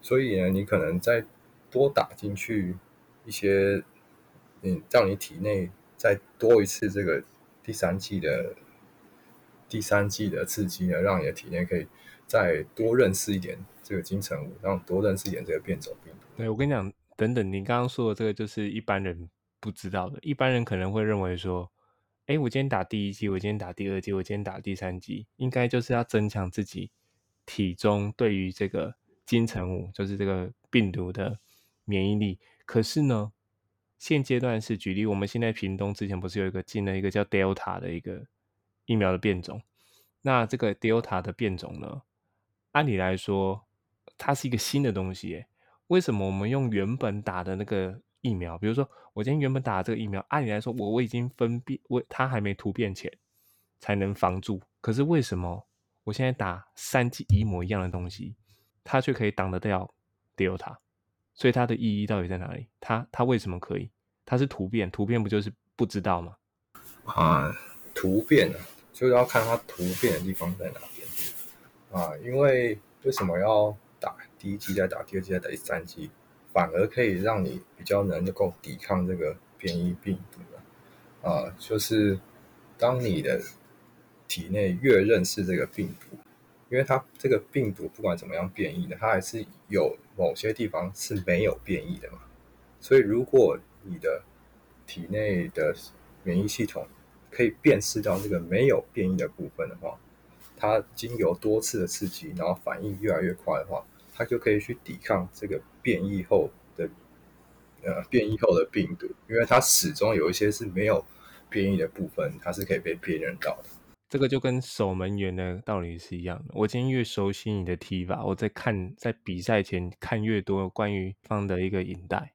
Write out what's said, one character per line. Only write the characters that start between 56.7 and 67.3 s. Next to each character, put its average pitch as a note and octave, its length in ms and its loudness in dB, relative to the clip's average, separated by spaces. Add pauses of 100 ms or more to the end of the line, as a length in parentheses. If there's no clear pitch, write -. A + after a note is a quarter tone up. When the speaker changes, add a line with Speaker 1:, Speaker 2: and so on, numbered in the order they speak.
Speaker 2:
三 B2 340 0
剂 G#2 180 -12
一 G2+ 160 6
模 F2+ 200 -2
一 F2+ 40 -4
样 G2+ 140 0
的 F#2 80 -2
东 F2+ 200 -6
西， F#2+ 260 -12 (480)
它 - 180 0
却 C#3 100 0
可 A#2 140 0
以 G#2 60 2
挡 F#2+ 200 -2
得 F#2 80 -2
掉 F#2+ 340 -2 (440)
Delta？ F#2 400 -2 (560)
所 - 140 2
以 B2 60 6
它 A#2+ 120 4
的 A#2 80 0
意 G#2+ 300 0
义 - 20 -2
到 G#2 160 0
底 F2 60 -2
在 F#2 100 -4
哪 F#2 160 -8
里？ - 140 -12 (140)
它， A2+ 320 -2
它 B2 100 2
为 B2 140 4
什 G2+ 120 -4
么 F2 80 -6
可 G2 200 -6
以？ F#2 120 -8 (360)
它 B2+ 120 0
是 C3+ 80 4
突 G2 220 -4
变， G2+ 240 -2
突 G2+ 140 -2
变 A#2 180 2
不 G2+ 60 -2
就 G#2 120 2
是 G2+ 120 -6 (240)
不 - 80 2
知 G#2 160 -4
道 F2+ 200 0
吗？ F2 140 -12 (720)
Speaker 1:
啊， D#2+ 500 2 (400)